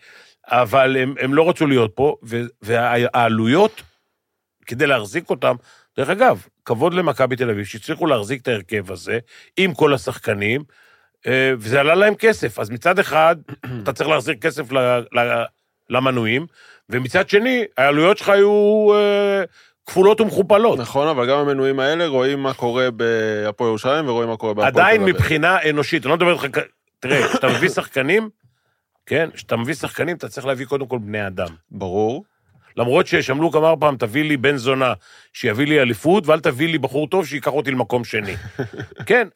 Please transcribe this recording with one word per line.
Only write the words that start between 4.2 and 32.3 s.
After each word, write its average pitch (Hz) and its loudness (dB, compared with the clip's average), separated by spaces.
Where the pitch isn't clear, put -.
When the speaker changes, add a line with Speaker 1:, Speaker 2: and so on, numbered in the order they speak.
Speaker 1:
כדי 135 -2
להחזיק 131 -2
אותם, 127 0
דרך 131 -2
אגב, 190 2
כבוד 143 0
למכבי 135 0
תל 120 -2
אביב, 101 -4
שהצליחו 139 -6
להחזיק 123 -2
את - -6
ההרכב 101 -4
הזה, 101 -6
עם 185 0
כל 147 2
השחקנים, 113 -4
אה, 131 0
וזה 113 0
עלה 151 2
להם 202 4
כסף. 214 0
אז 110 -6
מצד 170 0
אחד, 160 2
<clears throat> 123 -10
אתה 113 -2
צריך 143 -4
להחזיר 147 0
כסף 131 -6
ל-, 123 2
ל-, 120 0
למנויים, 127 0
ומצד 127 -2
שני, 233 2
העלויות 151 4
שלך - -4
היו, 208 4
אה, 202 2
כפולות 202 4
ומכופלות. 208 2
Speaker 2:
נכון, 139 -2
אבל 127 0
גם 139 2
המנויים 135 0
האלה 160 0
רואים 139 0
מה 135 -2
קורה 123 0
בהפועל 110 -2
ירושלים 131 -2
ורואים 117 -2
מה 117 -4
קורה 107 -4
בהפועל 117 2
תל 143 4
אביב. 180 6
Speaker 1:
עדיין 214 2
מבחינה 175 2
אנושית, 147 -2
אני 127 -4
לא 160 2
מדבר 175 2
איתך 135 -4
כ-, 143 -2
תראה, 131 0
כשאתה 139 0
מביא 123 2
Speaker 2:
<laughs> - -4
Speaker 1:
שחקנים, 180 -2
כן, 156 -2
כשאתה - -6
מביא 120 -4
שחקנים, 156 -6
אתה 127 -12
צריך 123 -12
להביא 135 -4
קודם 139 -4
כל 123 -6
בני 104 -6
אדם. 92 -8
Speaker 2:
ברור. 104 -4